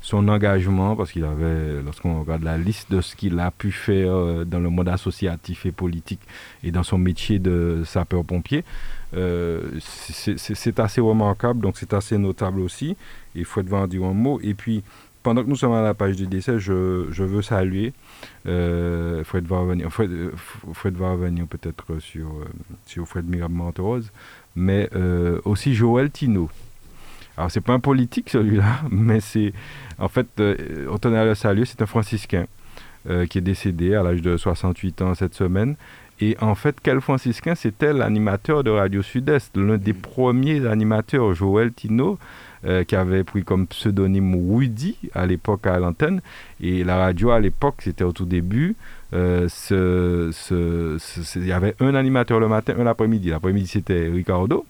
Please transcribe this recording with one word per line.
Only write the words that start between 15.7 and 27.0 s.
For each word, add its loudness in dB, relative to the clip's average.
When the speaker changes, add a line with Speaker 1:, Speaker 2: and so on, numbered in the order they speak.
Speaker 1:
à 4
la 2
page 0
du -4
décès, -2
je, 0
je -4
veux 0
saluer, 0
euh, -2
Fred -4
va 0
revenir, -2
Fred, 0
euh, -6
F-, -14
Fred -4
va 0
revenir -2
peut-être -8
sur, -12
euh, -10
sur -10
Fred -6
Mirabel -2
Monterose, -4
mais, 2
euh, 2
aussi 2
Joël 4
Tino. 0